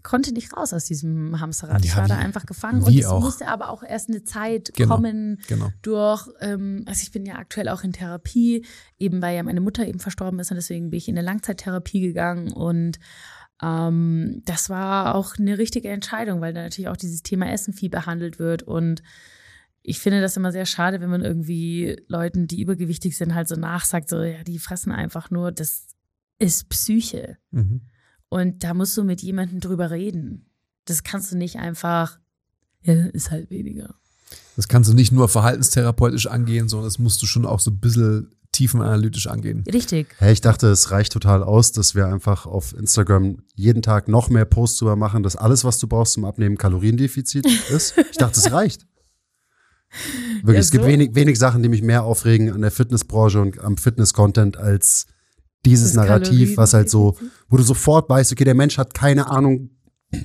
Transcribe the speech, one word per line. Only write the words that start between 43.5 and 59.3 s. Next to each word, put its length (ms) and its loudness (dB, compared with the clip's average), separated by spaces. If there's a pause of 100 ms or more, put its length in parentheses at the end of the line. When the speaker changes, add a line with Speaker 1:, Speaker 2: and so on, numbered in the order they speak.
Speaker 3:
jeden 260 4
Tag 260 0
noch 220 4
mehr 160 4
Posts 340 2
drüber 160 2
machen, 280 0
dass 140 -2
alles, 260 4
was 160 0
du 80 -4
brauchst 260 0
zum 120 -4
Abnehmen, 320 -2
Kaloriendefizit 880 0
Speaker 1:
<laughs> 260 2
Speaker 3:
ist. 240 -2 (160)
Ich 60 -10
dachte, 220 2
es 120 2
reicht. 340 0 (1600)
Wirklich, 120 6
Speaker 1:
Ja, 40 8
Speaker 3:
es 120 4
gibt 120 4
Speaker 1:
so. 60 6
Speaker 3:
wenig, 260 4
wenig 240 4
Sachen, 240 4
die 60 4
mich 120 2
mehr 220 2
aufregen 480 2
an 100 -4
der 100 2
Fitnessbranche 680 2
und 180 0
am 180 -2
Fitness-Content 800 4
als 500 2 (580)
dieses 280 8
Speaker 1:
Das 20 0
Speaker 3:
Narrativ, 640 6
was 160 6
halt 160 6
so, 240 6
Speaker 1:
Kaloriendefizit? 360 -14
Speaker 3:
wo 80 6
du 60 6
sofort 460 4
weißt, 220 4
okay, 120 2
der 100 6
Mensch 240 4
hat 160 -2
keine 360 2
Ahnung, 420 2 (540)